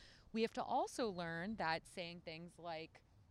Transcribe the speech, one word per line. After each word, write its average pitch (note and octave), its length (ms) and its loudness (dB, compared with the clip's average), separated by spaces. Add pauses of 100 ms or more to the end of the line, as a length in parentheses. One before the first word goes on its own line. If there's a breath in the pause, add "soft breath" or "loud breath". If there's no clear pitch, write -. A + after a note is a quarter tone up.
(320 soft breath)
We A3+ 100 2
have A3+ 120 4
to B3 80 0
also B3+ 460 2
learn F3 480 0
that E3 300 4
saying F3 380 -6
things E3 340 -8
like E3 420 -6 (300)